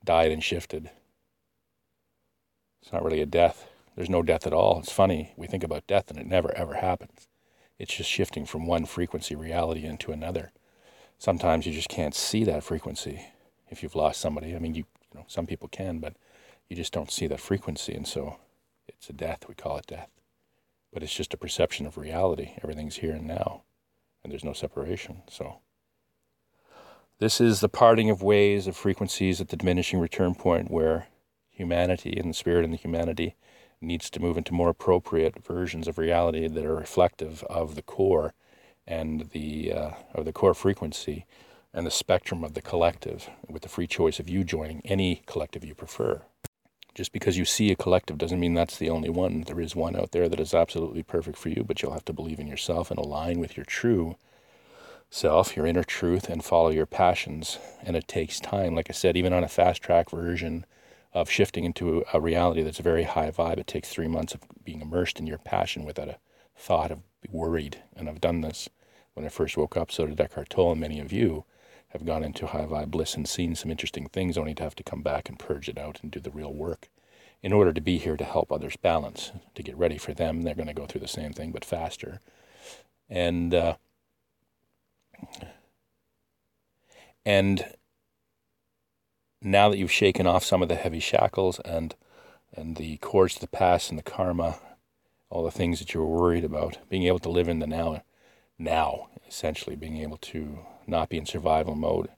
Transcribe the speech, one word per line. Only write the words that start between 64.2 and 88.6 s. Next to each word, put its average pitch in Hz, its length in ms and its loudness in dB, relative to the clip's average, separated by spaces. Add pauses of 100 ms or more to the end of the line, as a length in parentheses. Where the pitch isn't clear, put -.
of - 60 -14 (240)
being 78 160 -10
immersed 87 400 -2
in 82 60 -4
your 78 120 -6
passion 87 460 -4
without 76 240 -8
a 78 100 -12 (380)
thought 82 340 0
of 80 120 -8 (280)
worried. 80 500 -4 (140)
And 76 140 -8
I've 78 120 -10
done 85 200 2
this 78 280 -6 (460)
when 76 100 -10
I 76 40 -8
first - 280 -2
woke 76 200 0
up, 82 160 -2
so 80 140 0
did 76 140 -4
Eckhart 73 300 -2
Tolle, 87 220 4
and 78 80 0
many 76 180 -4
of 71 140 -8
you 95 320 2 (480)
have 78 120 -10
gone 80 180 -2
into 76 240 -6
high 78 200 -4
vibe 78 240 -4
bliss 78 240 -2
and 76 120 -4
seen 85 280 -2
some 80 160 -6
interesting 76 400 -8
things, 90 260 -2
only 78 180 -4
to - 80 -8
have 76 120 -6
to - 80 -16
come 76 200 -10
back 73 280 -4
and - 80 -14
purge 71 320 -8
it - 80 -10
out 76 240 -12
and 76 80 -10
do 71 100 -10
the - 100 -10
real 73 220 -10
work 80 380 -8 (520)
in 98 80 -2
order 98 220 8
to 80 80 0
be 87 160 2
here 80 180 0
to 73 100 -4
help - 280 0
others 73 240 -6
balance, - 560 0 (220)
to - 80 -12
get - 160 -10
ready 82 180 2
for - 160 -8
them. 82 300 -2
They're 80 120 -2
gonna 76 200 -6
go 78 100 -8
through - 160 -8
the - 80 -10
same 76 240 -6
thing, 80 180 -8
but - 140 -10
faster. - 560 -8 (880)
And, 87 460 0
uh, 82 220 4 (3500)
and 98 400 6 (1800)